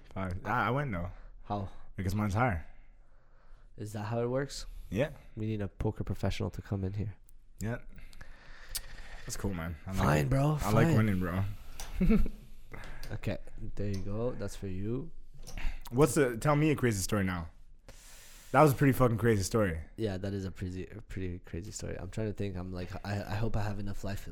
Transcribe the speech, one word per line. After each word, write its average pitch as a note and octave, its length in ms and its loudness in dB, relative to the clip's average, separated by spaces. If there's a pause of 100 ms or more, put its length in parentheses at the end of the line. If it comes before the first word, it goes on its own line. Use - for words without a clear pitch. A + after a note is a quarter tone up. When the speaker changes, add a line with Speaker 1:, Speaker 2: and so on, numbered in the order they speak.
(140)
Speaker 1:
five. F#2 200 -4 (120)
Ah, G#2+ 220 2
I A2+ 40 2
win C#3 200 0
though. F2+ 180 -4 (340)
Speaker 2:
How? G2+ 240 -4 (300)
Speaker 1:
Because F#2 180 0
mine's G#2 200 2
higher. A2 300 2 (1120)
Speaker 2:
Is G#2 160 -10
that G#2 120 -6
how A#2 160 -2
it A#2+ 80 0
works? C3+ 360 -4 (240)
Speaker 1:
Yeah. B2+ 200 0 (260)
Speaker 2:
We G#2+ 100 -4
need A2 160 -2
a G2 60 -2
poker - 360 -2
professional G2 460 -2
to - 140 -10
come G2 200 -2
in F#2 100 -2
here. G#2 200 -4 (460)
Speaker 1:
Yeah. A#2 160 -4 (1500)
That's - 120 -8
cool, G2 160 -2
man. E2+ 220 -4 (100)
I G2 60 -8
like F#2+ 80 -2
Speaker 2:
Fine, D3 180 6
Speaker 1:
it. C#3+ 120 4
Speaker 2:
bro. C#3 340 4
Speaker 1:
I G2+ 80 2
like C#3+ 160 8
Speaker 2:
Fine. D#3 100 6
Speaker 1:
winning, G#2 220 4
bro. F#2 240 0 (560)
<laughs> F#3 180 8 (960)
Speaker 2:
Okay, A2 240 -4 (380)
there G#2 120 -2
you G2 120 -2
go. G#2 380 -2
That's G2+ 200 -6
for G2+ 100 -6
you. A2 420 -4 (840)
Speaker 1:
What's D3 240 6
the? B2+ 200 4
Tell D3 220 4
me D#3 140 6
a B2+ 40 4
crazy A2 260 2
story G2+ 220 2
now. F2 240 -2 (1040)
That C3 100 10
was D3+ 120 10
a - 20 2
pretty C#3 160 6
fucking A#2 260 6
crazy G#2+ 260 6
story. F#2+ 340 2 (180)
Speaker 2:
Yeah, G2+ 220 -2
that G2 160 -4
is G2 100 -4
a F2+ 80 -4
pretty, F#2 420 -6
a - 100 -12
pretty F2+ 420 -6
crazy F2 260 -8
story. F2 260 -8
I'm G2 120 -8
trying G#2+ 180 -2
to G2+ 60 -2
think. G2 240 -4
I'm F#2 160 -6
like, F2+ 160 -6 (160)
I, G2+ 240 -2
I G2 60 -2
hope A2 200 2
I G#2+ 60 2
have G2+ 180 -2
enough G2+ 240 -2
life, G2 280 -4